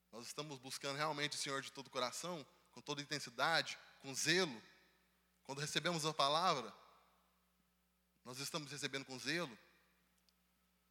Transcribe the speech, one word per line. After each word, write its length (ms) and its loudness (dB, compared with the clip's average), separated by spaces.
Nós 160 -12
estamos 320 -8
buscando 380 -6
realmente 400 0
o 20 -4
Senhor 240 -2
de 80 -10
todo 160 -12
o 40 -20
coração, 540 -2
com 80 -16
toda 200 -4
intensidade, 800 0
com 120 -8
zelo? 480 4
Quando 160 -6
recebemos 440 0
a 80 2
palavra, 600 4
nós 160 -8
estamos 320 -4
recebendo 320 -2
com 120 -8
zelo? 400 0